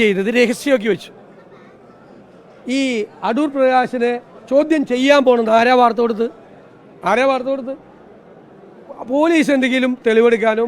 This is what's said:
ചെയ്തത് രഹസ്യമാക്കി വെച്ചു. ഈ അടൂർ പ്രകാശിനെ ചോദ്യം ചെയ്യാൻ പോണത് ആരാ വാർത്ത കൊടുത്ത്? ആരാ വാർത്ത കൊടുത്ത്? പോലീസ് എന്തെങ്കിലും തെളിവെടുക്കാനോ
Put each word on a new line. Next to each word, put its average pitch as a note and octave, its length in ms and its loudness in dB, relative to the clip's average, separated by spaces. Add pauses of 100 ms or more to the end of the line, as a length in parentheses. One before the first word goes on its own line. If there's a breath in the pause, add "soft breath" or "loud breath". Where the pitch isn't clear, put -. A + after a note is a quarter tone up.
ചെയ്തത് G3 360 0
രഹസ്യമാക്കി B3 540 0
വെച്ചു. - 200 -6 (1700)
ഈ - 20 0 (500)
അടൂർ C#4+ 280 -2
പ്രകാശിനെ B3+ 560 0 (380)
ചോദ്യം D4+ 320 2 (100)
ചെയ്യാൻ C#4 340 2
പോണത് A#3 320 2
ആരാ A#3+ 220 4
വാർത്ത A#3 240 2
കൊടുത്ത്? A3+ 220 -4 (840)
ആരാ A#3 200 0
വാർത്ത B3+ 220 -4
കൊടുത്ത്? C4+ 220 -8 (1400)
പോലീസ് D4+ 460 2
എന്തെങ്കിലും B3+ 360 0 (140)
തെളിവെടുക്കാനോ A3+ 600 2